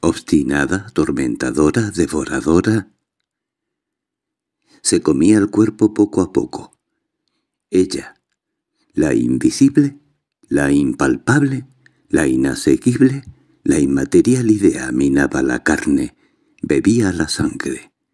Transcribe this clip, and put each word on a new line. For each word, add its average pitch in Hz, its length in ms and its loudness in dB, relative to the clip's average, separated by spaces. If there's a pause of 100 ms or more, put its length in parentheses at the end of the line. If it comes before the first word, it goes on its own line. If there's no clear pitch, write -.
obstinada, 73 840 -2
atormentadora, 76 1040 -2
devoradora. 85 1000 -2 (1900)
Se - 180 0
comía 80 380 2
el 101 100 0
cuerpo 107 460 0
poco 104 260 0
a 90 100 -2
poco. - 480 -6 (920)
Ella, 90 500 -4 (720)
la 69 220 0
invisible, 139 840 0 (480)
la 71 260 0
impalpable, 71 920 0 (440)
la 76 160 2
inasequible, 76 1000 0 (380)
la - 160 0
inmaterial 131 720 2
idea 90 420 0
minaba 67 500 0
la 62 220 -2
carne, 71 500 -2 (460)
bebía 98 500 0
la 82 180 -2
sangre, - 640 -6 (220)